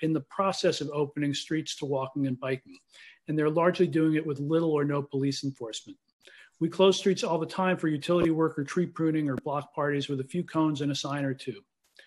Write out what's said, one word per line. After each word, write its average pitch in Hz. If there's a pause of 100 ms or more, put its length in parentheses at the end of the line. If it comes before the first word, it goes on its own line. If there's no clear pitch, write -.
in 160
the 147
process 185
of 143
opening 147
streets 156
to -
walking 135
and 127
biking, 131 (520)
and 156
they're 151
largely 170
doing 156
it 156
with 139
little 160
or 147
no 143
police 139
enforcement. 113 (600)
We 165
close 190
streets 190
all 170
the 160
time 185
for 165
utility 165
work 156
or 143
tree 175
pruning 156
or 127
block 143
parties 143
with 143
a 131
few 175
cones 156
and 147
a 185
sign 143
or 135
two. 113 (460)